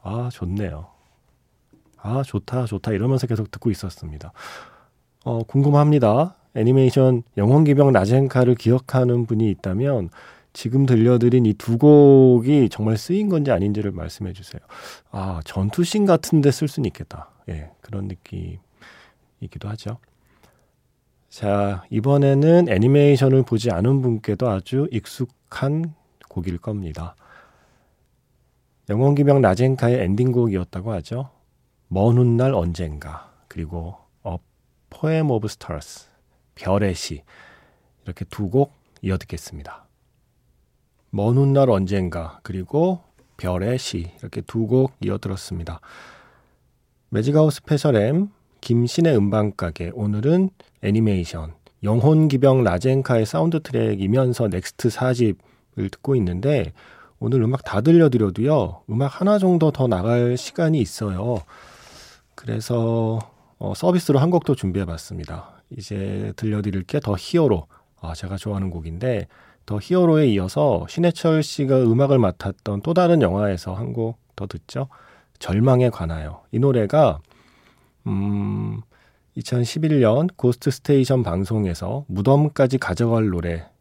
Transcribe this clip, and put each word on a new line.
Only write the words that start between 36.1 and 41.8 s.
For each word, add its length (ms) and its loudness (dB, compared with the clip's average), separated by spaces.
별의 400 0
시, 280 -10
이렇게 200 -12
두 240 -8
곡 240 0
이어 160 -2
듣겠습니다. 680 -14
먼 260 0
훗날 320 4
언젠가, 760 -2